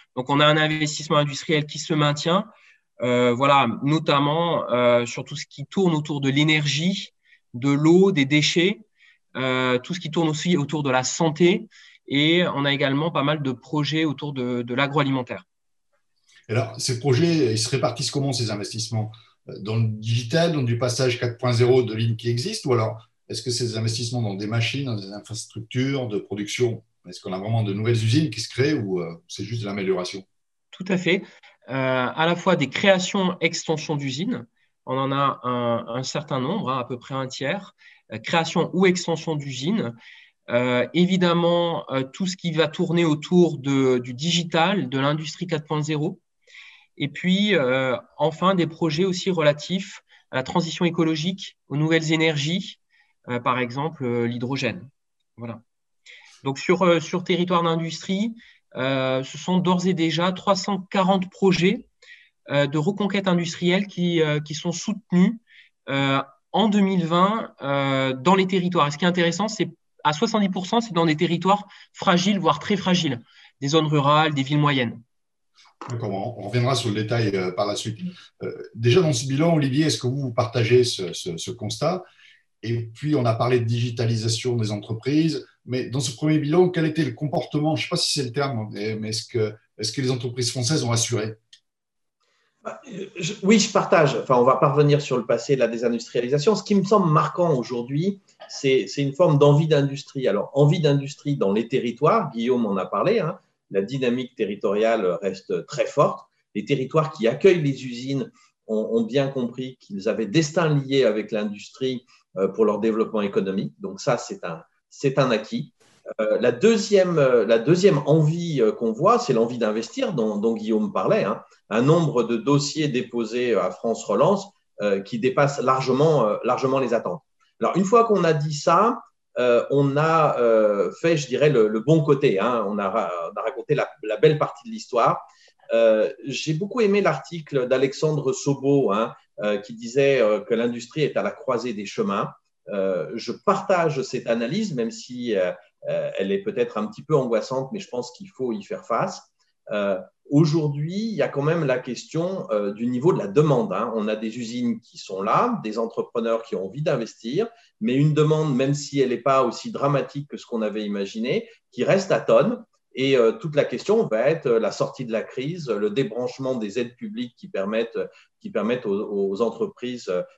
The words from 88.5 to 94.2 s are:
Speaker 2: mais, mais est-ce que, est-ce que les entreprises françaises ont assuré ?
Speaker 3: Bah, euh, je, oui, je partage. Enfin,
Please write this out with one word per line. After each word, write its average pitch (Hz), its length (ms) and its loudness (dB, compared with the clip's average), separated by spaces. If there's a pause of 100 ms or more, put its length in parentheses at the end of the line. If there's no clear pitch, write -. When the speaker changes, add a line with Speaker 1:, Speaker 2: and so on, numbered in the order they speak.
Speaker 2:
mais, 107 260 -6
mais 107 120 -8
est-ce - 160 -6
que, 107 300 -4 (240)
est-ce 107 120 -4
que 139 100 -6
les 127 100 0
entreprises 123 400 -4
françaises 131 320 -2
ont 120 80 -2
assuré ? 113 420 -2 (1300)
Speaker 3:
Bah, - 180 -14 (100)
euh, 190 140 -12 (100)
je, 185 180 -6 (100)
oui, 208 160 8
je - 120 0
partage. 170 440 4
Enfin, 123 220 2